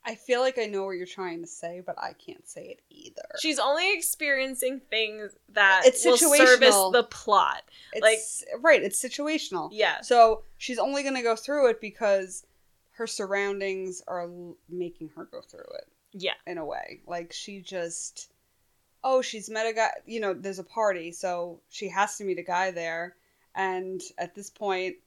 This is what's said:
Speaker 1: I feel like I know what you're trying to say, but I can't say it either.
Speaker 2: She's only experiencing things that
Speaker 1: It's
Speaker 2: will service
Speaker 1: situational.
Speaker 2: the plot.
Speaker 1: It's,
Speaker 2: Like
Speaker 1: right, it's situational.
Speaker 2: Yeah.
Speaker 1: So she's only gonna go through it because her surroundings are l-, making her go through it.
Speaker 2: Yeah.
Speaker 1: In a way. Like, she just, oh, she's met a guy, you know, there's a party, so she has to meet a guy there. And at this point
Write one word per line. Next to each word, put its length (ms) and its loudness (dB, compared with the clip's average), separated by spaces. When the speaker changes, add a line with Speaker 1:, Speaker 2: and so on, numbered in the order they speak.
Speaker 1:
I 120 -8
feel 260 -2
like 160 0
I 80 -2
know 180 -6
what 140 -6
you're 80 -10
trying 380 -10
to 40 -14
say, 380 -12
but 140 -10
I 140 -8
can't 360 -20
say 160 -16
it 240 -18
either. 320 -20
Speaker 2:
She's 200 -2
only 340 0
experiencing 960 -4
things 420 -6
that 360 4
Speaker 1:
It's 180 8
Speaker 2:
will 140 6
service 580 8
Speaker 1:
situational. 160 6
Speaker 2:
the 120 4
plot. 580 0
Speaker 1:
It's, 80 -4
Speaker 2:
Like 640 0
Speaker 1:
right, 200 8
it's 180 -4
situational. 720 -6
Speaker 2:
Yeah. 300 0
Speaker 1:
So 420 6
she's 220 -8
only 240 -2
gonna 200 -2
go 140 0
through 320 2
it 100 -2
because 680 -2
her 140 -8
surroundings 1000 -4
are 160 -6
l-, 340 -14
making 480 -10
her 100 -16
go 160 -18
through 180 -20
it. 100 -16
Speaker 2:
Yeah. 220 -6
Speaker 1:
In 100 -10
a 80 -8
way. 420 -10
Like, 240 -10
she 300 -14
just, 680 -10
oh, 160 4
she's 280 -8
met 180 -2
a 60 -2
guy, 160 2
you 140 -8
know, 140 -2
there's 260 -8
a 60 -12
party, 480 0
so 560 -6
she 180 -10
has 300 -2
to 80 -10
meet 140 -2
a 40 -12
guy 280 -2
there. 440 -8
And 460 -4
at 180 -8
this 140 -16
point 460 -4